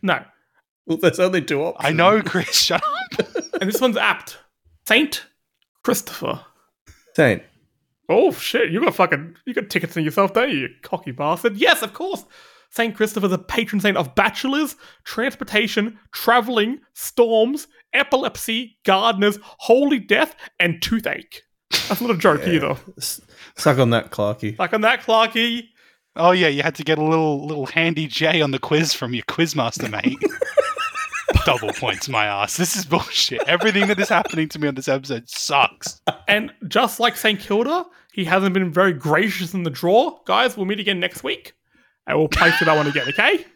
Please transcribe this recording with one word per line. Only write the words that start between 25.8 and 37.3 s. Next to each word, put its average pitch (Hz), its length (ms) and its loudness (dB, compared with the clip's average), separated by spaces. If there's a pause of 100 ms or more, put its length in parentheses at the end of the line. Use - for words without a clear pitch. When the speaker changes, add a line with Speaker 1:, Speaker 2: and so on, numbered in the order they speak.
Speaker 3:
Oh, 170 140 6
yeah, 180 180 4
you 139 120 -2
had 151 140 -2
to 160 80 -10
get 156 140 2
a 151 60 -2
little, 156 440 0
little 147 200 -6
handy 165 380 0
J 156 360 0
on 143 100 0
the 135 80 -4
quiz 156 340 0
from 123 200 -6
your 117 100 -6
quizmaster, 139 680 -2
mate. 107 280 -4 (680)
<laughs> - 640 -2
Double 117 260 0
points, 107 380 -6
my 110 160 0
ass. 101 320 -4
This 175 180 -2
is 190 80 -8
bullshit. - 640 -2
Everything 196 400 2
that 202 100 0
is 202 120 -2
happening 160 400 0
to 160 100 -12
me 147 80 -2
on 135 80 -4
this 131 140 -8
episode 135 400 -4
sucks. - 720 -2 (260)
Speaker 1:
And 214 240 0 (160)
just 226 320 0
like 233 160 0
Saint 214 240 0